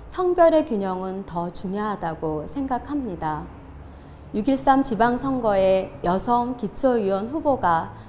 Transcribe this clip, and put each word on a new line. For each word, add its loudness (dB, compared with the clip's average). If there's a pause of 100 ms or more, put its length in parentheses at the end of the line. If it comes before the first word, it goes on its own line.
성별의 4
균형은 -4
더 -4
중요하다고 -4
생각합니다. -4 (880)
육일삼 4
지방선거에 2
여성 2
기초의원 0
후보가 0 (140)